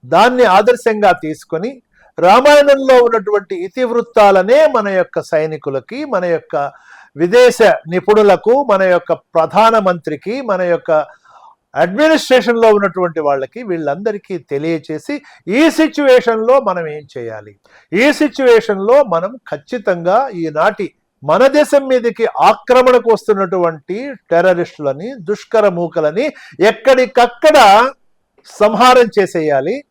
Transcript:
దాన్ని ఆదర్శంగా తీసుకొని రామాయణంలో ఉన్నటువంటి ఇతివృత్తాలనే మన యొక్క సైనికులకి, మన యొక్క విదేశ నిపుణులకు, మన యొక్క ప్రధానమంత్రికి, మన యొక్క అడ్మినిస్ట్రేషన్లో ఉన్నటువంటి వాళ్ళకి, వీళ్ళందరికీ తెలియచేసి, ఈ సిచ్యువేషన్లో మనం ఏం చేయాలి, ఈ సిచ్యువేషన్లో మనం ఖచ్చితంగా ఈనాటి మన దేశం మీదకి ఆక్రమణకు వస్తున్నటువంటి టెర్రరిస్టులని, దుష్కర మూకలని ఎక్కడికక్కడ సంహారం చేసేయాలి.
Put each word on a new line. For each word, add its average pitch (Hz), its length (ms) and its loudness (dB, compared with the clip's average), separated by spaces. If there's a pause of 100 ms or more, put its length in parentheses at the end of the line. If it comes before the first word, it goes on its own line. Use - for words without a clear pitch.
దాన్ని 233 380 2
ఆదర్శంగా 214 680 2
తీసుకొని 170 680 -8 (380)
రామాయణంలో 269 760 4
ఉన్నటువంటి 208 720 0
ఇతివృత్తాలనే 233 1000 0
మన 226 200 -2
యొక్క 185 340 -4
సైనికులకి, 156 840 -6
మన 196 200 -6
యొక్క 151 460 -6 (460)
విదేశ 226 400 2 (300)
నిపుణులకు, 214 840 0
మన 190 100 0
యొక్క 175 320 -2
ప్రధానమంత్రికి, 185 1300 -2
మన 196 200 -4
యొక్క 165 440 -2 (720)
అడ్మినిస్ట్రేషన్లో 233 920 0
ఉన్నటువంటి 185 500 -2
వాళ్ళకి, 143 440 -4
వీళ్ళందరికీ 185 760 -6
తెలియచేసి, 156 840 -8 (260)
ఈ 285 220 2
సిచ్యువేషన్లో 269 880 0
మనం 180 280 -6
ఏం 151 200 -14 (100)
చేయాలి, 107 380 -16 (380)
ఈ 262 200 2
సిచ్యువేషన్లో 240 880 2
మనం 190 320 -4
ఖచ్చితంగా 190 920 -4
ఈనాటి 170 680 -6 (300)
మన 185 240 2
దేశం 277 400 0
మీదకి 233 400 -2 (140)
ఆక్రమణకు 233 720 2
వస్తున్నటువంటి 196 1000 -4 (180)
టెర్రరిస్టులని, 170 880 -2
దుష్కర 202 500 -2
మూకలని 170 640 -4 (260)
ఎక్కడికక్కడ 240 1300 2 (680)
సంహారం 233 500 2 (100)
చేసేయాలి. 165 720 -2